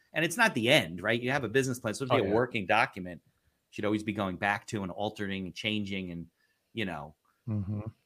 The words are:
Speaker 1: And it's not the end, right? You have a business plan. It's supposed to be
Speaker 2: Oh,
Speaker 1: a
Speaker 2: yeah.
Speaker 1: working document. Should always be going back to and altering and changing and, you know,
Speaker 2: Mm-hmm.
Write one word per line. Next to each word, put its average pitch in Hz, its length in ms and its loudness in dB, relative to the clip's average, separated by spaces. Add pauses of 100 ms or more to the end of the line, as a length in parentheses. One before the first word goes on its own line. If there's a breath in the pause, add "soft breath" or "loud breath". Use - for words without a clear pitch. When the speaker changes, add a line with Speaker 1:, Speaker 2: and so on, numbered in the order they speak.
(140)
Speaker 1:
And 160 120 2
it's 170 120 -4
not 226 180 4
the 113 140 4
end, 87 340 4
right? 117 180 2
You 123 100 -2
have 139 120 0
a 110 60 -2
business 127 300 2
plan. 107 120 -2
It's - 80 -6
supposed 131 140 0
to 117 40 6
be 113 60 4
Speaker 2:
Oh, - 20 2
Speaker 1:
a 95 40 0
Speaker 2:
yeah. 101 40 4
Speaker 1:
working 117 320 2
document. 95 560 2 (480)
Should 104 160 -4
always 107 180 2
be 110 100 -2
going 95 240 -2
back 101 300 0
to 104 160 -4
and 90 80 -6
altering 98 540 -4
and 85 80 -8
changing 98 580 -4
and, 85 140 -8 (480)
you 113 120 -2
know, 80 280 -8 (340)
Speaker 2:
Mm-hmm. 104 340 -4 (240)